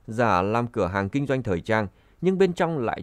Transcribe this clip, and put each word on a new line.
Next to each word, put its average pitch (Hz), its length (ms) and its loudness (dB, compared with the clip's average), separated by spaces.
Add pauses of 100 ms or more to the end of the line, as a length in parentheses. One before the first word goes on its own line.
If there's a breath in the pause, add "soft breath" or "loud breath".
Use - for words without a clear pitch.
giả 110 360 2
làm 113 240 0
cửa 107 200 -2
hàng 98 220 0
kinh 139 180 -2
doanh 131 160 0
thời 90 180 0
trang, 107 260 0 (340 soft breath)
nhưng 185 180 0
bên 185 140 4
trong 165 260 -2
lại 113 240 -4